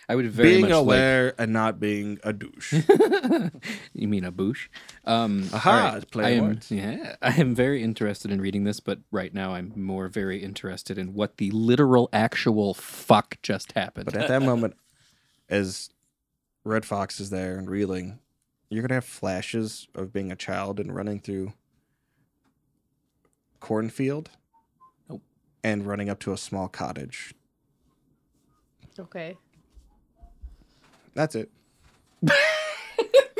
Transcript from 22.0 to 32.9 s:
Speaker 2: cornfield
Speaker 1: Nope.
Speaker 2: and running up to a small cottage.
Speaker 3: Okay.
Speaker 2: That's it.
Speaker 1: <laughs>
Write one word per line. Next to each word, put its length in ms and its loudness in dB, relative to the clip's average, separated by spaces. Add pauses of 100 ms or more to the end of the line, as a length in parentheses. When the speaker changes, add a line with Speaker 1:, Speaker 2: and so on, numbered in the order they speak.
Speaker 2:
cornfield 680 -4 (800)
Speaker 1:
Nope. 140 -16 (400)
Speaker 2:
and 240 -2
running 240 -4
up 100 -6
to 120 -4
a 60 -4
small 300 -6
cottage. 680 -10 (1600)
Speaker 3:
Okay. 380 -14 (1800)
Speaker 2:
That's 200 -2
it. 160 -8 (720)
Speaker 1:
<laughs> 80 4 (1080)